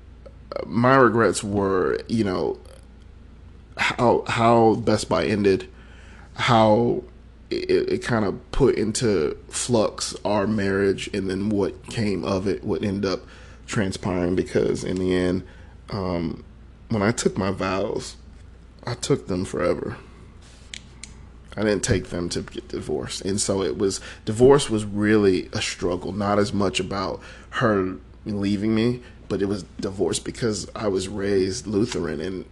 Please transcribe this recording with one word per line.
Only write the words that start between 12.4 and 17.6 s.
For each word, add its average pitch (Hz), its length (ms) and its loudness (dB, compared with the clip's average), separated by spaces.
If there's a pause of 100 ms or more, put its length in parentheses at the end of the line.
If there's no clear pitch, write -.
it, 92 160 -2
what 98 220 -2
ended 101 260 -2
up 87 120 -4 (440)
transpiring, 92 680 -2
because - 480 0
in 90 120 -4
the 92 180 0
end, 90 280 0 (480)
um, 90 540 -4 (440)
when 110 140 0
I 104 80 4
took - 260 -2
my 98 140 0
vows, 95 680 -4 (680)